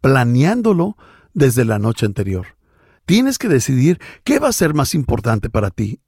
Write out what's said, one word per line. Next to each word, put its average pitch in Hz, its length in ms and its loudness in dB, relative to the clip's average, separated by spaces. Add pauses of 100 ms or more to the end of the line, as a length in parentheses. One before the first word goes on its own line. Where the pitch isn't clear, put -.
Planeándolo 165 960 2 (360)
desde 127 300 2
la 110 160 0
noche 113 260 -2
anterior. 95 520 -6 (480)
Tienes 254 320 2
que 254 100 -6
decidir 139 500 2 (280)
qué 285 140 2
va 294 100 0
a - 40 0
ser 156 200 0
más 151 200 -2
importante 113 560 -2
para 101 200 -2
ti. 107 380 -6